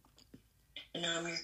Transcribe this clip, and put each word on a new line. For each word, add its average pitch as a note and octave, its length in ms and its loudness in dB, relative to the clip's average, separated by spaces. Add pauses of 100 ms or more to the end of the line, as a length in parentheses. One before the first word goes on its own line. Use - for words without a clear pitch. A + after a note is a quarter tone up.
(960)
And E3+ 100 0
I'm E3+ 240 2
your E3+ 160 -2